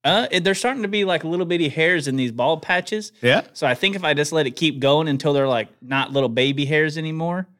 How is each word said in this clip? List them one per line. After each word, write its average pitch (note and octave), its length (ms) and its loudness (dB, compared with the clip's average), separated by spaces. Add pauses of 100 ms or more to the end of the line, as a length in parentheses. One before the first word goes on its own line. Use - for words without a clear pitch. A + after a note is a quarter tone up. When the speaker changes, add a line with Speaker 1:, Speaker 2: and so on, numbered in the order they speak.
Speaker 1:
Uh, F#3+ 260 2
it, F3+ 140 0
they're G3 100 2
starting B3 280 -2
to G3+ 60 -4
be, G3+ 160 0
like, E3 200 0
little F3 220 -2
bitty E3+ 240 0
hairs D#3+ 380 0
in C3 80 -2
these B2+ 140 0
bald C3+ 320 0
patches. F#3+ 480 -4 (120)
Speaker 2:
Yeah? B2 180 4 (140)
Speaker 1:
So D3+ 120 -4
I B2+ 80 2
think G3 220 -2
if F3+ 80 -8
I D3+ 100 2
just D3 180 0
let D3+ 140 2
it B2 60 -2
keep D3+ 260 0
going D3 300 2
until C#3+ 240 0
they're, C3+ 160 2
like, A2+ 200 0 (140)
not C3+ 300 -2
little C3+ 160 2
baby C3+ 380 0
hairs D#3 320 0
anymore E3 500 -4 (120)